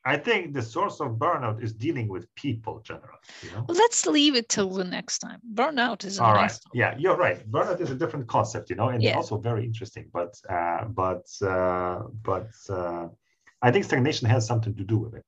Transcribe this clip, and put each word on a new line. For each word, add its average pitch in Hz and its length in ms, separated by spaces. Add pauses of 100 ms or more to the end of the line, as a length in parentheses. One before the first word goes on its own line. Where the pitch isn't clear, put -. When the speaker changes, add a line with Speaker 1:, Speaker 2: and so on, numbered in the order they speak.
Speaker 1:
I 139 120
think 175 380
the 127 80
source 165 380
of 127 120
burnout 120 500
is 110 100
dealing 120 360
with 90 280
people 113 440
generally, - 480 (140)
you 82 80
know? 113 160
Speaker 2:
Well, 339 100
let's 453 300
leave 294 300
it 233 120
till 190 220
the 190 140
next 180 340
time. - 220 (140)
Burnout 240 500
is 196 140
a 117 40
Speaker 1:
All 110 120
right. 98 80
Speaker 2:
nice - 160
topic. - 180
Speaker 1:
Yeah, 104 220
you're 175 180
right. 151 220 (120)
Burnout 175 300
is 135 100
a 135 60
different 143 320
concept, 110 420
you 90 60
know, 117 140
and 117 120
Speaker 2:
Yeah. 110 140
Speaker 1:
also 113 220
very 110 260
interesting. - 480
But, 87 220 (140)
uh, 85 360
but, 92 400 (180)
uh, 90 600 (200)
but, - 280 (180)
uh, 87 400 (540)
I 123 100
think 196 120
stagnation 127 440
has 110 180
something 110 300
to 98 80
do 107 140
with - 180
it - 120